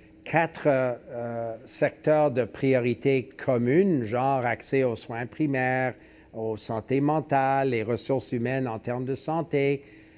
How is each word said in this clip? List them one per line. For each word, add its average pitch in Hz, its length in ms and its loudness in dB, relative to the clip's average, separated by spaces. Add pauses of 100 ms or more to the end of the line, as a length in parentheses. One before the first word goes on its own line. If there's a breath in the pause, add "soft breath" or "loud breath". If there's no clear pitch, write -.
(240 loud breath)
quatre, 160 440 0
euh, 120 960 -2
secteurs 151 640 2
de 120 140 0
priorité 127 920 2
commune, 135 680 2
genre 127 400 0
accès 120 400 0
aux 120 100 0
soins 117 300 -8
primaires, 131 680 0 (400 loud breath)
aux 110 240 -6
santé 120 420 -2
mentale, 139 680 2
les 113 120 0
ressources 120 500 -2
humaines 127 360 -2
en 110 100 -6
termes 123 280 -6
de 135 80 -4
santé, 143 680 -2 (340 loud breath)